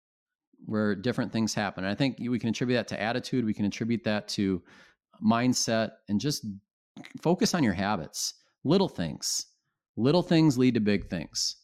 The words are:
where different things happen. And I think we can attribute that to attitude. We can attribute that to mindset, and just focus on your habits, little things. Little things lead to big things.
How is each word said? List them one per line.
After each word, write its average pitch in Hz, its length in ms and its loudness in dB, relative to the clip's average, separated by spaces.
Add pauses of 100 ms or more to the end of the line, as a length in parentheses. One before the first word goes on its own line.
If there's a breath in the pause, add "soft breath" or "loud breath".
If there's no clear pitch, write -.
(640)
where 107 300 0
different 117 380 -4
things 110 200 0
happen. 98 300 -4
And 98 80 -2
I 104 40 -2
think 131 240 -2
we 120 200 -2
can 120 80 -4
attribute 123 300 0
that 107 100 -2
to - 140 -6
attitude. 120 420 -2
We 107 100 0
can 104 120 -2
attribute 113 400 -2
that 107 240 -2
to 95 340 0 (600 soft breath)
mindset, 113 680 2 (180)
and 104 100 0
just 143 260 -4 (760)
focus 180 320 2
on 170 100 2
your 104 100 4
habits, 95 600 -4 (300 soft breath)
little 175 260 4
things. - 560 -6 (500)
Little 147 280 2
things 160 340 4
lead 127 160 6
to 113 60 2
big 101 300 0
things. - 540 -6